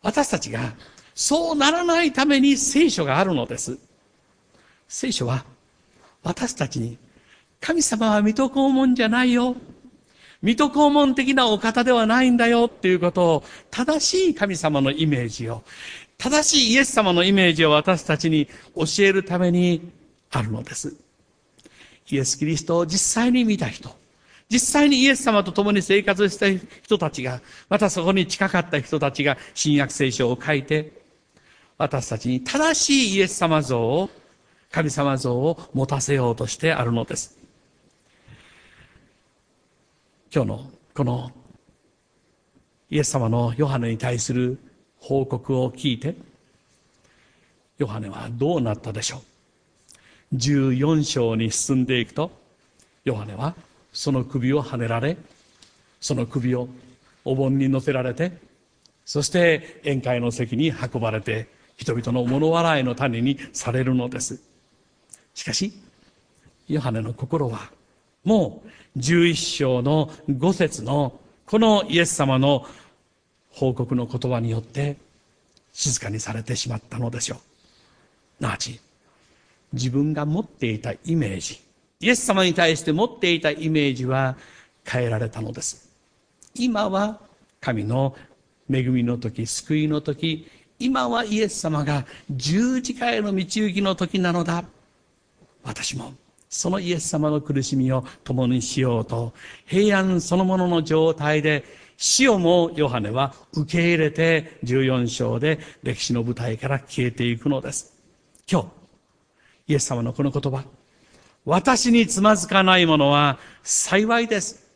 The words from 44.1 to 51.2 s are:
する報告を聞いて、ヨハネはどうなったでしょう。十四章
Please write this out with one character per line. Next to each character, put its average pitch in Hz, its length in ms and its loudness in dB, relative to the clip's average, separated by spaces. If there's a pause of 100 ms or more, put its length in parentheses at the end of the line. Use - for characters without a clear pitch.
す 123 160 -4
る 123 240 -2 (460)
報 135 220 0
告 131 320 -4
を 127 140 0
聞 127 240 -2
い - 40 -12
て、 151 160 -6 (1600)
ヨ 139 100 -2
ハ 107 120 -8
ネ 101 80 -10
は 110 240 -12
ど 135 240 0
う 143 60 0
な 110 120 0
っ - 40 -4
た 117 160 -10
で 107 80 -8
し - 120 -6
ょ 127 40 -14
う。 - 40 -16 (1080)
十 135 420 2
四 147 300 2
章 117 320 0